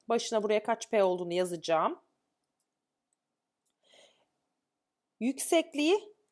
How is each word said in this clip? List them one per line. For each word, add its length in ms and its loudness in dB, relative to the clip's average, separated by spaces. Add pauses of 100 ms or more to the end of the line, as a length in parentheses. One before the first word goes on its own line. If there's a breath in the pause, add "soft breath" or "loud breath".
Başına 340 -2
buraya 200 0
kaç 280 -4
P 140 4
olduğunu 280 -2
yazacağım. 680 -2 (3250 soft breath)
Yüksekliği 960 0 (180)